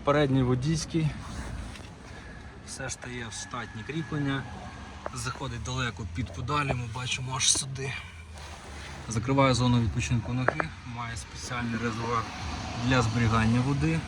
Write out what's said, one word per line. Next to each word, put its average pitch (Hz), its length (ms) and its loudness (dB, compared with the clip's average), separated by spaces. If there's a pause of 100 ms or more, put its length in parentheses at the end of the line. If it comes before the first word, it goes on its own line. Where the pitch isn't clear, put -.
Передній 139 380 6
водійський. 147 680 2 (1600)
Все 135 220 -8
ж - 60 -6
стає 123 360 -8
в - 20 -10
штатні 117 540 -8
кріплення. 143 560 0 (720)
Заходить 123 480 -4
далеко 123 520 -2
під 127 200 -4
педалі, 139 400 0
ми 123 100 -2 (100)
бачимо 127 420 -4
аж - 160 4
сюди. 135 400 0 (1160)
Закриває 131 460 6
зону 123 260 6
відпочинку 120 520 2
ноги, 131 360 0 (280)
має 117 200 -6
спеціальний 117 640 -6
резервуар 113 400 0 (640)
для 127 160 6
зберігання 113 580 6
води. 143 480 2